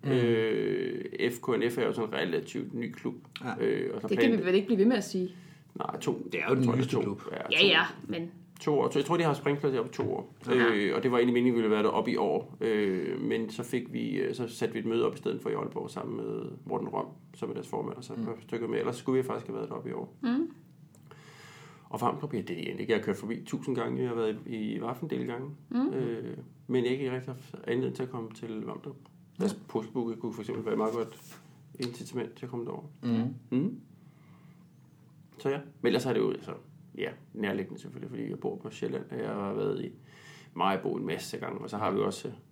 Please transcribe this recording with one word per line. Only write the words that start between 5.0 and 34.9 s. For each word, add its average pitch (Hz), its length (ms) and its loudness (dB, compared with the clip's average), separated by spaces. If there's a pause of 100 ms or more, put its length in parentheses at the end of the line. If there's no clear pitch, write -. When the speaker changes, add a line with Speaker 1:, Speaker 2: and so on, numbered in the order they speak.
Speaker 3:
sige? 185 300 -2 (400)
Speaker 2:
Nej, - 260 -4
to. - 320 -2
Speaker 1:
Det 85 80 0
er 80 80 0
jo 131 60 6
den 131 100 4
Speaker 2:
Tror 117 80 6
jeg, 123 60 2
Speaker 1:
nyeste 127 160 2
Speaker 2:
to. 113 80 4
Speaker 1:
klub. 101 200 -2 (100)
Speaker 2:
Ja, - 40 -6 (140)
Speaker 3:
Ja, 156 100 6
Speaker 2:
to. 202 60 10
Speaker 3:
ja, 170 160 8 (260)
men 170 220 -4 (300)
Speaker 2:
To 147 200 4
år. 117 100 4
Så 147 80 2
jeg 135 80 2
tror, 170 100 4
de 170 60 4
har 156 120 4
springplads 143 440 2
op 110 140 -2
to 95 220 0
år. - 200 -8 (120)
Speaker 3:
Ja. 123 80 2
Speaker 2:
Øh, 110 420 6
og - 60 2
det 127 100 4
var 123 60 6
egentlig 120 160 6
meningen, 123 200 6
vi 117 60 4
ville 110 140 4
være 107 80 4
deroppe 113 280 4
i - 60 2
år. - 440 0
Øh, 98 600 2
men 113 300 0
så - 120 -6
fik - 300 -4
vi, 117 240 -2
øh, 95 180 0
så 117 140 -4
satte - 240 -2
vi 117 60 -4
et 113 80 -4
møde 113 200 2
op - 80 0
i - 40 -12
stedet - 240 -4
for - 80 -2
i - 20 0
Aalborg - 380 -4
sammen - 260 -6
med 55 260 -4 (220)
Morten - 240 -2
Røm, - 180 -2 (280)
som - 160 -6
er 113 40 -6
deres 113 140 -8
formand, 113 280 -4
og 123 80 -14
så 113 100 -10
Speaker 1:
Mm. 117 60 -6
Speaker 2:
et 110 60 -2
par 113 160 -4
stykker 117 260 -4
med. 117 100 0
Ellers 120 180 0
skulle 131 260 2
vi 127 40 -2
faktisk 110 200 -4
have 113 100 -6
været 110 120 -6
deroppe - 220 -8
i - 20 -4
år. - 300 -8
Speaker 3:
Mm. 269 280 2 (1400)
Speaker 2:
Og - 100 -6
Vamdrup, - 340 -2
ja, 107 60 0
det - 100 -8
er 90 40 -2
egentlig 85 260 -6
ikke. - 120 0
Jeg 104 60 4
har 98 60 -2
kørt 98 120 0
forbi 107 300 -6
tusind 143 300 -2
gange. 120 240 -2
Jeg 127 80 0
har 117 80 -2
været 110 300 0
i, 113 100 -4
i 107 240 -2
Vaffen 123 300 -6
del 123 160 -2
gange. 127 240 -6 (200)
Speaker 3:
Mm. 254 240 2
Speaker 2:
Øh, 120 420 -2 (300)
men 123 180 4
ikke 127 280 2
rigtig 127 220 -4
haft - 200 -14 (120)
anledning 127 300 2
til 131 60 -4
at 127 80 -4
komme 113 240 -6
til 113 140 -10 (160)
Vamdrup. 127 320 -8 (420)
Speaker 3:
Ja. - 40 0
Speaker 2:
Altså, 202 140 0 (120)
postbooket 113 520 -2
kunne 113 140 -4
for 110 80 -8
eksempel 110 220 -4
være 107 100 2
et 110 40 2
meget 110 160 2
godt 113 260 -4 (580)
incitament - 560 -4
til - 120 -12
at 123 40 -10
komme 120 160 -4
derover. - 180 -8 (180)
Speaker 1:
Mm. 117 320 2 (240)
Speaker 2:
Mm. 190 220 0 (1600)